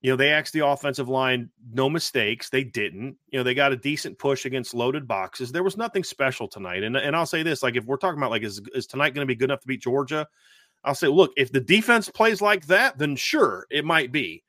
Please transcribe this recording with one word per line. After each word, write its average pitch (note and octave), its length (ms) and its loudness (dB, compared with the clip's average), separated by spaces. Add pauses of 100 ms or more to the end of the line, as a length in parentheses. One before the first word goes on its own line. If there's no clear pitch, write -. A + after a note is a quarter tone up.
You C3 100 0
know, C3 60 4
they C#3 160 4
asked D3+ 220 0
the D3+ 120 2
offensive C#3 420 -2
line, B2+ 420 0 (200)
"No C3 200 2
mistakes." A#2+ 580 -2
They C3+ 160 0
didn't. G#2+ 520 -8 (120)
You C#3 100 -4
know, B2+ 40 0
they B2+ 120 0
got C#3 180 4
a C3 40 -2
decent C#3+ 420 -6
push C#3 280 -2
against B2+ 280 -6
loaded B2+ 320 -2
boxes. A2+ 460 -6
There F3 100 -2
was F#3+ 140 -2
nothing G#3+ 280 -4
special B2+ 440 -2
tonight. F#2+ 340 -8
And, A2+ 140 -2
and C#3+ 180 -2
I'll E3 120 0
say D#3+ 160 -2
this, D#3+ 200 -2
like, B2 140 0
if A#2 80 -2
we're C3 140 -4
talking F3 200 -2
about, C3 120 -2
like, A2 120 -2
is, G2+ 180 -8 (140)
is B2+ 120 -6
tonight C#3 280 -2
gonna C#3+ 120 -4
be B2+ 100 -2
good C3 140 0
enough C#3 100 -4
to - 80 -18
beat C3 140 -6
Georgia? C#3+ 440 -2 (600)
I'll C#3 80 0
say, E3+ 120 0
look, E3 320 6
if C3 120 2
the C3+ 100 2
defense A3 500 4
plays A3 320 2
like G3+ 240 2
that, G3 320 4
then C#3+ 180 -2
sure, B2 540 2
it D3 160 0
might D#3 260 2
be. G2 360 -4